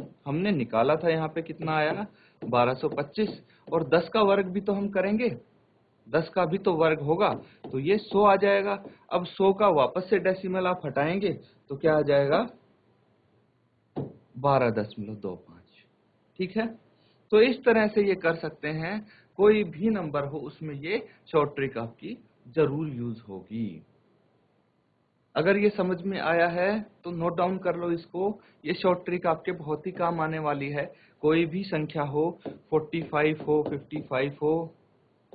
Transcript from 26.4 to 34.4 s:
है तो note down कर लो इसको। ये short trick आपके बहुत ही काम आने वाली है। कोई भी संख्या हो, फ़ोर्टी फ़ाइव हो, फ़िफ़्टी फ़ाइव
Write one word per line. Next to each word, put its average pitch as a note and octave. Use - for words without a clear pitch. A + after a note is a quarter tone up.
है F#3
तो F3
note E3+
down F#3
कर F3
लो F3
इसको। F3
ये F3+
short F3+
trick F3
आपके E3
बहुत D3+
ही F#3
काम E3+
आने D#3
वाली C#3+
है। C#3+
कोई D#3+
भी F3
संख्या D#3
हो, D3+
फ़ोर्टी D#3
फ़ाइव D3+
हो, D3+
फ़िफ़्टी D3
फ़ाइव C#3